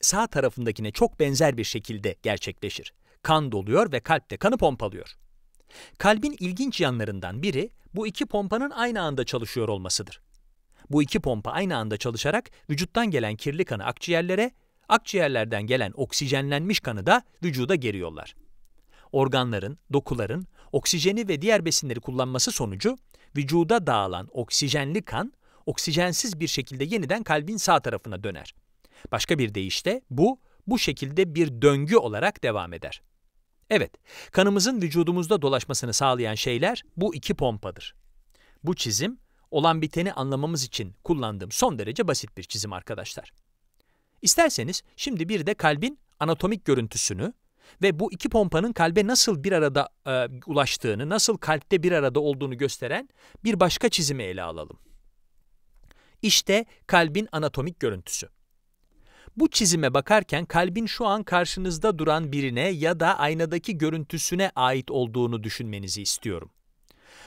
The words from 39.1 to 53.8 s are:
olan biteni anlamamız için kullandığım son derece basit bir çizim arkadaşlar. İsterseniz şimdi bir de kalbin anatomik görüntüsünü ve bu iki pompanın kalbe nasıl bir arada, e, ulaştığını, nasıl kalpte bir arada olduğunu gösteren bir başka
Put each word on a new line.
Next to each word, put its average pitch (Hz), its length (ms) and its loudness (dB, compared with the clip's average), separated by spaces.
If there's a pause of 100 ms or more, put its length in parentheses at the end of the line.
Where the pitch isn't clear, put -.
olan 160 300 4
biteni 165 320 -2
anlamamız 139 500 -2
için 104 400 -8
kullandığım 110 480 -2
son 180 280 0
derece 113 280 -4
basit 131 300 -4
bir 95 60 -12
çizim 104 300 -8
arkadaşlar. 95 580 -10 (920)
İsterseniz 214 600 2 (120)
şimdi 185 340 -4
bir 190 160 0
de 196 80 0
kalbin 160 460 0 (200)
anatomik 180 460 0
görüntüsünü 117 680 0 (480)
ve 180 180 2
bu 208 140 -2
iki 190 160 -4
pompanın 208 440 2
kalbe 170 340 4
nasıl 220 360 2
bir 190 80 0
arada, 147 380 2 (180)
e, 127 200 0 (180)
ulaştığını, 131 640 0
nasıl 208 280 2
kalpte 156 460 0
bir 175 80 4
arada 139 280 4
olduğunu 139 380 -2
gösteren 139 520 -4 (340)
bir 208 160 2
başka 233 300 4